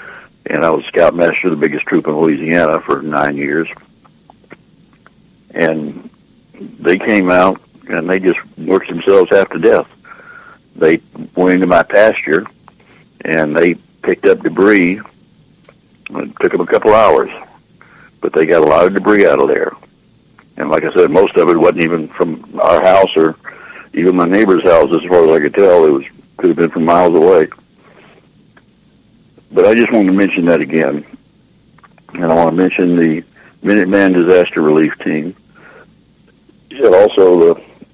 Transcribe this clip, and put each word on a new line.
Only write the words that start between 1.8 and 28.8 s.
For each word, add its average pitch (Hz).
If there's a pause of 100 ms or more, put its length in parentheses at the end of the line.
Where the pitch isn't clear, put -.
troop 78
in 78
Louisiana 80
for 69
nine 73
years. 73 (1800)
And 80 (720)
they 90
came 101
out, 92 (280)
and 85
they 95
just 90 (200)
worked 90
themselves 87
half 98
to 76
death. 98 (880)
They - (340)
went 92
into 92
my 87
pasture, 101 (760)
and 78
they 85 (280)
picked -
up 95
debris. 92 (1120)
It -
took 92
them 92
a 85
couple -
hours, 95 (920)
but 85
they 80
got 82
a 78
lot 82
of 95
debris 101
out 71
of 69
there. 78 (840)
And 73
like 78
I 80
said, 90
most 92
of 85
it 87
wasn't 85
even 80
from -
our 82
house 92
or 80 (580)
even 90
my 87
neighbor's 95
house, 82
as 82
far 90
as 80
I 80
could 71
tell. 87
It 76
was, 67 (320)
could -
have 80
been 85
from 85
miles 85
away. 85 (2000)